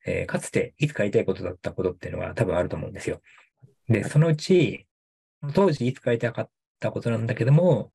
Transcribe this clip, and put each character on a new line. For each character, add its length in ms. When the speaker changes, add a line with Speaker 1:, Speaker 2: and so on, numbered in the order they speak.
Speaker 1:
え 180
ー、 20
か 140
つ 120
て 280
い 100
つ 20
か 120
や 40
り 60
た 60
い 40
こ 100
と 120
だ 60
っ 40
た 160
こ 100
と 120
っ 20
て 140
い 20
う 60
の 20
が 160
多 80
分 140
あ 40
る 60
と 80
思 120
う 20
ん 20
で 80
す 100
よ。 120
で、 140
Speaker 2:
は 60
い。 20
Speaker 1:
そ 100
の 80
う 80
ち、 500
当 180
時 160
い 60
つ 80
か 100
や 40
り 40
た 140
か 80
っ 80
た 100
こ 80
と 100
な 80
ん 80
だ 100
け 100
ど 80
も、 420